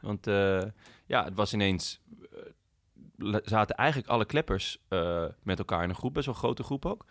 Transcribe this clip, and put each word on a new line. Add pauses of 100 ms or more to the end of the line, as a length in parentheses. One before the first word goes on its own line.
Want,
eh, (440)
ja,
het
was
ineens, (320)
eh, (760)
le-,
zaten
eigenlijk
alle
kleppers, (100)
eh, (180)
met
elkaar
in
een
groep,
best
wel
een
grote
groep
ook.